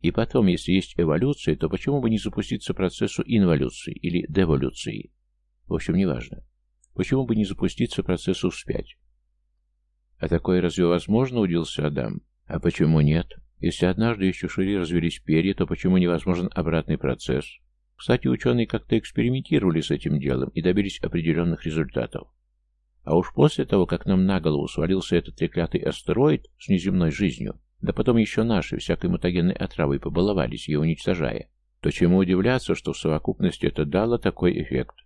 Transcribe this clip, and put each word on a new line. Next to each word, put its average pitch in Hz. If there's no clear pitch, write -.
И 85
потом, 113
если 87
есть 95
эволюция, 85
то 80
почему 135
бы 117
не 110
запуститься 104
процессу -
инволюции 85
или 87
деволюции? 67
В -
общем, 80
неважно. 82
Почему 131
бы 117
не 107
запуститься -
процессу 92
вспять? -
«А 80
такое 90
разве 90
возможно?» 110
удивился 85
Адам. 65
«А -
почему 80
нет? 76
Если 87
однажды 95
из 87
чешуи 95
развились 85
перья, 82
то 95
почему 92
невозможен 90
обратный 80
процесс? 65
Кстати, -
ученые 120
как-то -
экспериментировали 117
с 76
этим 76
делом 65
и 82
добились 95
определенных 82
результатов. 78
А 76
уж 90
после -
того, 95
как -
нам 92
на 95
голову 76
свалился 87
этот -
треклятый -
астероид -
с -
неземной 90
жизнью, 69
да -
потом 120
еще 110
наши 110
всякой -
мутагенной 90
отравой 69
побаловались, 80
ее 73
уничтожая, 80
то 78
чему 87
удивляться, 95
что -
в -
совокупности -
это 80
дало 104
такой 90
эффект?» 65